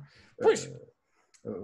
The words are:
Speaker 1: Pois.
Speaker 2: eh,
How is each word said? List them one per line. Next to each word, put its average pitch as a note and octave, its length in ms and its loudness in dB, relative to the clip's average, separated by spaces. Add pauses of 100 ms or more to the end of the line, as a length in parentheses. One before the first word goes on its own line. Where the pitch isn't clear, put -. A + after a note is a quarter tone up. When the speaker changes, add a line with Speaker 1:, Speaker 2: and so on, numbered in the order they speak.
(380)
Speaker 1:
Pois. - 280 4
Speaker 2:
eh, - 840 -18 (140)